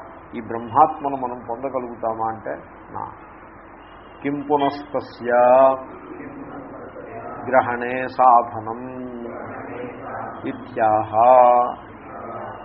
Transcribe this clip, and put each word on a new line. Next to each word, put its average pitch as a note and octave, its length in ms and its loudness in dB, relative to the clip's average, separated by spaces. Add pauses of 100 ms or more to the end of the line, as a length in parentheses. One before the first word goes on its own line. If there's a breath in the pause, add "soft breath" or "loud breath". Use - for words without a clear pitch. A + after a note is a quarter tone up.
(360)
ఈ A#2+ 60 -8
బ్రహ్మాత్మను C3+ 760 0
మనం B2 200 -6 (120)
పొందగలుగుతామా A#2+ 800 -6
అంటే A2 240 -8 (400)
నా. G2 100 -8 (1200)
కిం C#3+ 180 -4
పునస్తస్య C#3 880 -2 (2250)
గ్రహణే A#2+ 480 0 (120)
సాధనం A#2+ 760 2 (1600)
ఇత్యాహ. G#2+ 680 0 (1500)